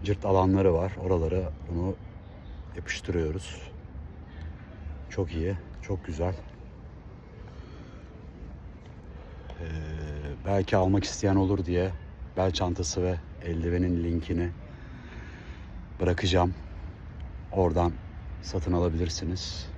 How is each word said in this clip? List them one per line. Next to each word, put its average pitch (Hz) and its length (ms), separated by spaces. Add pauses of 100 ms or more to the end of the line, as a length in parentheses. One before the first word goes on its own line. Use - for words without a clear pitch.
Cırt 101 200
alanları 95 500
var. 92 180 (120)
Oralara 90 480 (180)
bunu 87 240 (800)
yapıştırıyoruz. 85 840 (1500)
Çok 95 220
iyi, 85 240 (260)
çok 92 240
güzel. 87 280 (3250)
Ee, 85 40 (840)
belki 98 300
almak 95 280
isteyen 98 320
olur 95 280
diye 90 260 (460)
bel 92 140
çantası 90 520
ve 90 140 (280)
eldivenin 85 600
linkini 85 460 (1500)
bırakacağım. 90 540 (1000)
Oradan 87 400 (500)
satın 87 300
alabilirsiniz. 87 1040